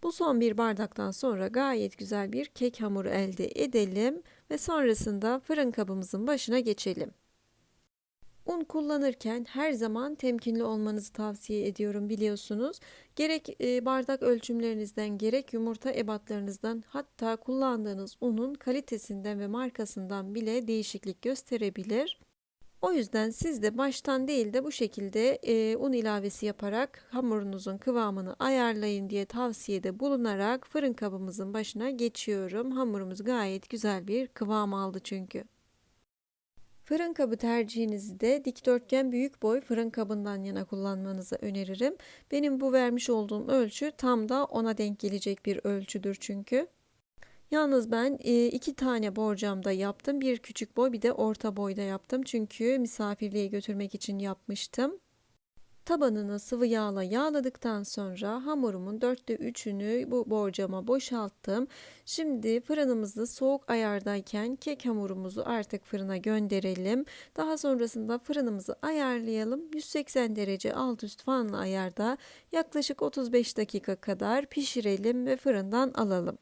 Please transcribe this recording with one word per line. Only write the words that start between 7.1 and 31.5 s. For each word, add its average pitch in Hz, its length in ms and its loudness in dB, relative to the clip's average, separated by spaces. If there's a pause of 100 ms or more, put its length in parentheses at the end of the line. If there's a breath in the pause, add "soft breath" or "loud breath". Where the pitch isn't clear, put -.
Un 339 180 -2
kullanırken 277 880 0
her 302 220 0
zaman 233 440 -2
temkinli 233 480 0
olmanızı 214 500 -2
tavsiye 208 540 -2
ediyorum 208 420 -2
biliyorsunuz. 214 680 -2 (360 loud breath)
Gerek, 311 460 0
e, 247 240 2
bardak 262 380 0
ölçümlerinizden, 226 920 0
gerek 226 360 0
yumurta 226 380 -2
ebatlarınızdan, 208 960 -4
hatta 226 480 -4
kullandığınız 226 840 -2
unun 240 320 0
kalitesinden 208 840 -4
ve 202 80 -4
markasından 202 880 -4
bile 220 320 -2
değişiklik 208 540 -4
gösterebilir. 226 1000 -2 (600)
O 370 120 4
yüzden 220 360 2
siz 262 320 -2
de 214 160 2
baştan 262 500 0
değil 233 260 2
de 262 100 2
bu 294 80 -4
şekilde, 214 640 2
e, 220 420 2
un 269 160 2
ilavesi 208 520 0
yaparak 208 640 -2
hamurunuzun 202 680 -2
kıvamını 202 640 0
ayarlayın 214 680 2
diye 202 160 0
tavsiyede 208 720 -2
bulunarak 240 680 0
fırın 285 260 0
kabımızın 190 600 -4